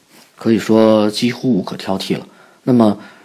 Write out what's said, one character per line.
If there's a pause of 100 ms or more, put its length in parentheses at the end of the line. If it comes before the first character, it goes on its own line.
(360)
可
以
说
几
乎
无
可
挑
剔
了。 (380)
那
么 (280)